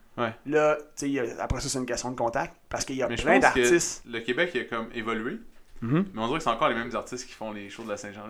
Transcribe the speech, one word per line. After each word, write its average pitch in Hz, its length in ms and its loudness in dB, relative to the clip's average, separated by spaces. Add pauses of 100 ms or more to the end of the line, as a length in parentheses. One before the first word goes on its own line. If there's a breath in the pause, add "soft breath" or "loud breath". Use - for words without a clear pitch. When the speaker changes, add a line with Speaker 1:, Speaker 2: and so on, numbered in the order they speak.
(180)
Speaker 1:
Ouais. 113 160 0 (140)
Speaker 2:
Là, 151 300 4
tu 147 60 -10 (120)
sais, 143 140 -4
il - 40 -2
y 135 60 0
a, 120 60 0 (140)
après - 200 -2
ça, 135 100 -4
c'est 131 80 -2
une 127 80 -2
question 123 240 -4
de 127 60 -6
contact. 123 400 -2 (140)
Parce - 140 -4
qu'il 135 120 -6
y 131 80 0
a 117 40 0
Speaker 1:
Mais 117 100 -2
je - 60 -4
Speaker 2:
plein 170 160 8
Speaker 1:
pense 147 140 6
que 123 60 4
Speaker 2:
d'artistes. 123 480 4
Speaker 1:
le 117 140 -6
Québec, 135 340 0
il 113 60 2
a - 20 -4
comme 117 320 -4
évolué. 113 440 -4 (420)
Speaker 2:
Mhm. 151 320 2
Speaker 1:
Mais 110 80 -4
on 113 60 0
dirait 151 120 0
que - 60 -10
c'est 127 40 2
encore 127 200 4
les 117 60 0
mêmes 117 200 -4
artistes 123 320 -6
qui - 60 -16
font 110 180 -8
les 101 180 -10
shows 117 140 -14
de 110 60 -10
la 104 80 -2
Saint-Jean. 104 320 -12